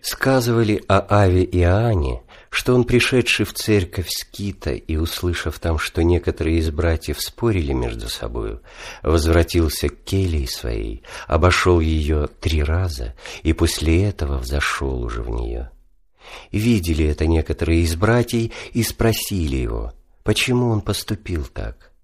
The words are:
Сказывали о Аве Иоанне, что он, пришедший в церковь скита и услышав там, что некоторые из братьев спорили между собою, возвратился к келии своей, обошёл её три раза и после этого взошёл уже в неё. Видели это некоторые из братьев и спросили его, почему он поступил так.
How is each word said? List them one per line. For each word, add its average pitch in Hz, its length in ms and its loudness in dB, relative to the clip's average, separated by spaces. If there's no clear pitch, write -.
Сказывали 117 840 2
о 98 120 6
Аве 90 200 6
Иоанне, 90 800 2
что - 240 0
он, 123 120 6
пришедший 120 600 2
в - 80 -10
церковь 92 560 0
скита - 640 -6
и 62 240 -4
услышав 82 640 -2
там, 82 200 0
что - 220 -2
некоторые 82 580 2
из 80 100 0
братьев 78 520 -2
спорили 92 520 -2
между 58 340 -4
собою, 55 540 -8
возвратился 82 880 2
к - 140 -20
келии 87 420 0
своей, 53 580 -8
обошёл 87 540 4
её 78 460 0
три 78 360 -2
раза 78 520 -2
и 80 80 0
после 82 540 2
этого 71 320 -2
взошёл 65 640 -4
уже 57 180 -6
в 57 80 -8
неё. 58 400 -6
Видели 92 540 2
это 76 220 0
некоторые 82 540 2
из 82 160 0
братьев 117 560 0
и 117 120 0
спросили 98 720 0
его, 55 360 -4
почему 123 460 2
он 107 120 0
поступил 98 640 -4
так. - 460 -12